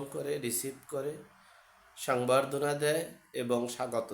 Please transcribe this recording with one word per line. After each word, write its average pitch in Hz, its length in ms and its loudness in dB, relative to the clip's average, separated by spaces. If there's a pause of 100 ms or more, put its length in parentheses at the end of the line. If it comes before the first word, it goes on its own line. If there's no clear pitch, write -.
(140)
করে, 143 240 -4
রিসিভ 127 380 -2 (140)
করে, 143 240 -4 (840)
সংবর্ধনা 139 760 2
দেয় 147 300 2 (300)
এবং 120 340 2
স্বাগত 120 460 -2